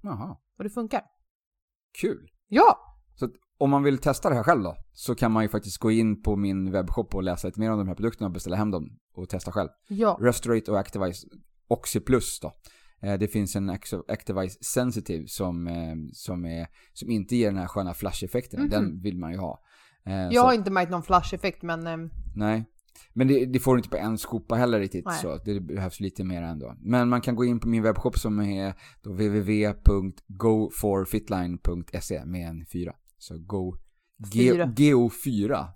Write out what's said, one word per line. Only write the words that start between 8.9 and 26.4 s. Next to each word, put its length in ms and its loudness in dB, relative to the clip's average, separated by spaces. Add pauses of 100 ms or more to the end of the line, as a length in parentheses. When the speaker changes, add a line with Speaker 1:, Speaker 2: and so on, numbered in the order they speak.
Speaker 1:
och 140 -12
testa 220 -6
själv. 180 -2 (180)
Speaker 2:
Ja. 340 2
Speaker 1:
Restorate 500 2
och 80 4
Activise 480 -4 (400)
Oxyplus 720 0
då. 100 -10 (560)
Eh, 120 0
det 80 0
finns 280 -2
en 160 -2
Axo-, 360 -8
Activise 560 -4
Sensitive 640 -2
som, 400 -4
eh, 280 -6 (180)
som 320 -8
är, 220 -8 (260)
som 160 -12
inte 260 -2
ger 120 4
den 100 0
här 100 -4
sköna 260 -4
flash-effekten. 680 -6
Speaker 2:
Mhm. 80 0
Speaker 1:
Den 320 0
vill 160 -4
man 140 -8
ju 60 -6
ha. 220 -8 (460)
Eh, 80 -4
Speaker 2:
Jag 200 -2
Speaker 1:
så 80 6
Speaker 2:
har 80 8
Speaker 1:
att 60 4
Speaker 2:
inte 160 -2
märkt 200 0
någon 120 -4
flash-effekt, 580 0
men, 260 -6
ehm, 220 -8 (260)
Speaker 1:
Nej. 300 0 (480)
Men 140 4
det, 180 6
det 140 0
får 160 6
du 40 4
inte 100 -6
på 80 -4
en 200 -2
skopa 380 -4
heller 240 4
riktigt, 260 -4
Speaker 2:
Nej. 160 -4
Speaker 1:
så 240 -4
det 140 -2
behövs 400 -6
lite 240 -6
mer 180 -4